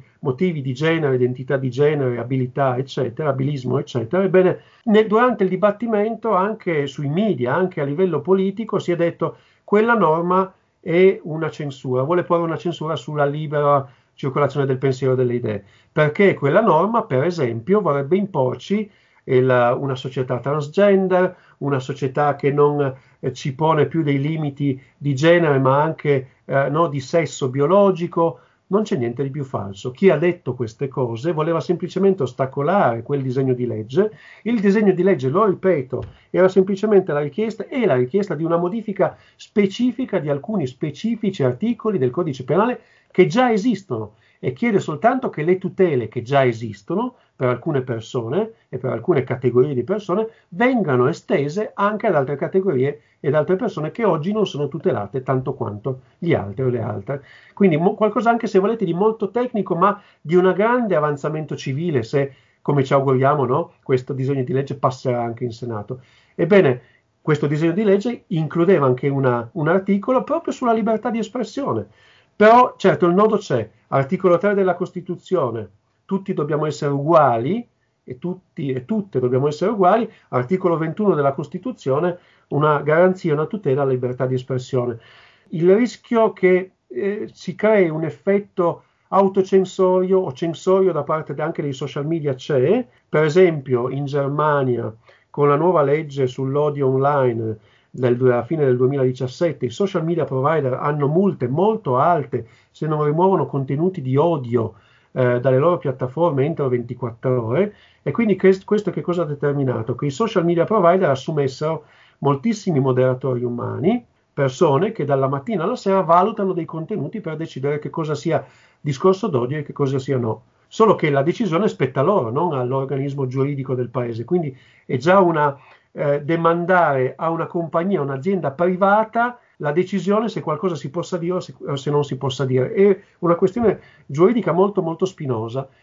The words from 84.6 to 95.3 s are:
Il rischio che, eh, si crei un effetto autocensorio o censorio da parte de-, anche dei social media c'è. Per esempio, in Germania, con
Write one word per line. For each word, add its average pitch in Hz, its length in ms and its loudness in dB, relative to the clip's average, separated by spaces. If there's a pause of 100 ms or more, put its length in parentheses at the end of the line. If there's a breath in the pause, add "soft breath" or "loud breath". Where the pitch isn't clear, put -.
Il 175 260 4
rischio 226 560 0
che, 185 400 2 (160)
eh, 208 440 -6
si - 240 -12
crei 208 340 4
un 156 140 -4
effetto 175 800 -2 (240 soft breath)
autocensorio 190 1120 2
o 185 120 -2
censorio 180 600 0
da 147 120 -2
parte 156 300 -4
de-, 147 80 -8
anche 165 200 -4
dei 143 120 -4
social 143 320 -6
media 147 300 -2
c'è. 156 500 0 (240 soft breath)
Per 156 140 2
esempio, 147 640 2
in 143 160 -6
Germania, 139 880 0 (360 soft breath)
con 147 200 2